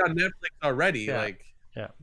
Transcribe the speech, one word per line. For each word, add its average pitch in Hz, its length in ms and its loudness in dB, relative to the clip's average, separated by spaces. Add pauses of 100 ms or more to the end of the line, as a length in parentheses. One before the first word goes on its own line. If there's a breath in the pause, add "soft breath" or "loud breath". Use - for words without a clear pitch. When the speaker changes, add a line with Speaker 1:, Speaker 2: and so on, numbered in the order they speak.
Speaker 1:
on 165 80 0
Netflix 175 480 -2
already. 147 380 2
Speaker 2:
Yeah. 120 160 -2
Speaker 1:
Like, 104 260 -4 (320)
Speaker 2:
Yeah. 110 120 -8 (160)